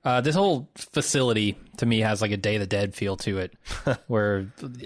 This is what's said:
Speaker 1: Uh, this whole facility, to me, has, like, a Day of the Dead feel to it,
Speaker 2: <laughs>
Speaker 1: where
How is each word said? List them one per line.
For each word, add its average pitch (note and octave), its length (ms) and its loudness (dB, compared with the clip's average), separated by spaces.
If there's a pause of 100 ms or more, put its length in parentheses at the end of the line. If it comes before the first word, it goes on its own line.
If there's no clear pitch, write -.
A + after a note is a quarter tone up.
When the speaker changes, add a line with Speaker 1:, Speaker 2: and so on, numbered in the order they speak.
Speaker 1:
Uh, B2+ 180 2
this D3+ 140 0
whole F3+ 400 2
facility, A#2 840 0 (200)
to - 80 0
me, A2+ 140 4
has, G#2+ 220 2
like, G#2 100 0
a G#2 60 0
Day G#2 180 0
of G#2 60 0
the G2 60 0
Dead G2+ 280 0
feel G2 220 -2
to G2 220 -2
it, F2+ 140 -6 (280)
Speaker 2:
<laughs> - 260 -2
Speaker 1:
where G#2 400 0 (380)